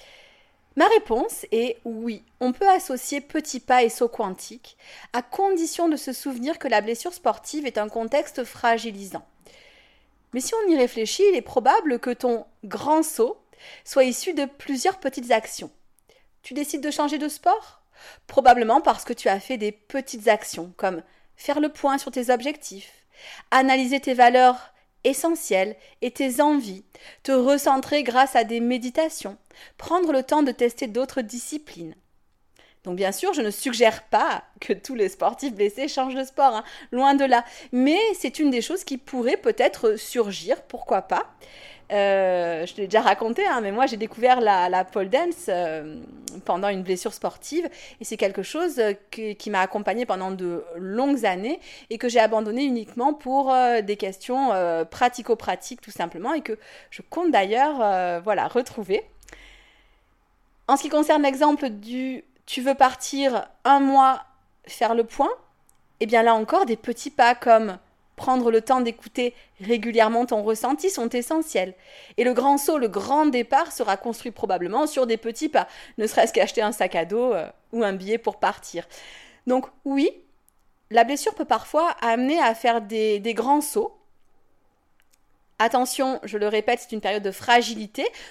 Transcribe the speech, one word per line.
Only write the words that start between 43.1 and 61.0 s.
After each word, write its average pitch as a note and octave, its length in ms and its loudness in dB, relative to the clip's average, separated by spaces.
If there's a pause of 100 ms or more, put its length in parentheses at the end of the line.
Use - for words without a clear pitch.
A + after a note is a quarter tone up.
hein, C#4 140 0
mais G3+ 100 -4
moi A#3+ 160 2
j'ai A#3 100 -2
découvert A#3 440 2
la, G3 280 4
la F#3 160 2
pole F#3+ 240 -4
dance, D#4+ 400 0
euh, D#3+ 520 -4 (440)
pendant F#3+ 240 -2
une F#3+ 140 -2
blessure F#3 320 -4
sportive D4+ 540 -6 (320)
et A3 40 -14
c'est A3+ 120 -10
quelque G3 260 -2
chose, D4+ 380 -4
euh, G#3+ 120 2 (200)
que, G#3+ 220 -8
qui G#3 160 -10
m'a G3 100 2
accompagnée G#3 440 -2
pendant F#3+ 280 -4
de F3 320 -6 (100)
longues A3+ 500 -2
années G3+ 360 -2 (280)
et A3+ 100 -8
que B3 100 -2
j'ai A#3+ 100 2
abandonné A3 460 2
uniquement B3 500 -2
pour, C4+ 380 -2
euh, A#3+ 300 2
des G3+ 140 -4
questions, A#3+ 560 -2
euh, E3+ 320 0
pratico-pratiques A#3 960 -4
tout G#3 120 -20
simplement F3 420 -6
et D#4 60 -4
que A3 180 -8 (320)
je - 120 -20
compte E4+ 280 -2
d'ailleurs, B3 500 2
euh, F#3 420 0
voilà, F#3+ 260 0
retrouver. A#3+ 580 -4 (1600)
En C4+ 100 2
ce - 60 -2
qui D#4 60 -8
concerne D4+ 340 2